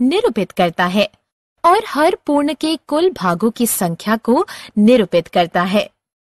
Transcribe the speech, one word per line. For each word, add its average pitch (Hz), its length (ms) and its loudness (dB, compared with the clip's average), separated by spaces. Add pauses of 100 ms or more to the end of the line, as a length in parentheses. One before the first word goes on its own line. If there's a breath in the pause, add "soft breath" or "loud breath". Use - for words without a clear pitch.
निरूपित 262 520 0
करता 180 340 -2
है 190 240 -2 (540)
और 392 220 4
हर 311 300 0 (100)
पूर्ण 294 280 0
के 311 220 -4
कुल 330 340 -2
भागों 185 400 -2
की 233 160 -2
संख्या 196 500 -4
को 269 300 0 (320 loud breath)
निरूपित 208 500 4
करता 175 340 0
है। 190 280 -2 (340)